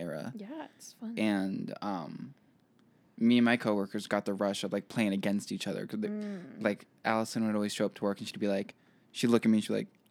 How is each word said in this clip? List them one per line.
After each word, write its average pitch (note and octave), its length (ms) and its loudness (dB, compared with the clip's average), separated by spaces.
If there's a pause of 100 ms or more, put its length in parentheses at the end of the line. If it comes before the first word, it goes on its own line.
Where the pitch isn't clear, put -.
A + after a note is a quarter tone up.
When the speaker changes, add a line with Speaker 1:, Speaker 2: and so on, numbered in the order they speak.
Speaker 1:
era. D#2+ 340 -6
Speaker 2:
Yeah, G#3 120 -12 (280)
it's - 240 -20
fun. A3+ 160 -10
Speaker 1:
And, G2+ 680 0
um, G2+ 500 -8 (840)
me A#2+ 180 6
and A#2+ 80 6
my A#2 120 6
coworkers G#2 500 0
got G#2 180 0
the G2+ 80 -2
rush G2+ 300 0
of, G2 100 -2
like, G2+ 140 -2
playing G#2+ 260 0
against G2+ 380 -2
each G2+ 160 -6
other. G2 180 -4
'Cause G#2+ 140 -6
they, G#2 80 -2
Speaker 2:
Mm. G#2 560 -8
Speaker 1:
like, G#2 240 0 (180)
Allison A2+ 400 0
would G#2+ 80 2
always G#2 180 0
show - 140 0
up G2 100 -2
to - 80 -6
work G2+ 140 0
and G#2+ 100 -10
she'd - 120 -12
be G#2 80 0
like, G2+ 260 -2 (380)
she'd - 160 0
look A#2 180 6
at A#2 60 8
me A2 60 6
and G#2 60 2
she'd G#2+ 100 -4
be G#2 60 0
like, G2+ 80 -4 (220)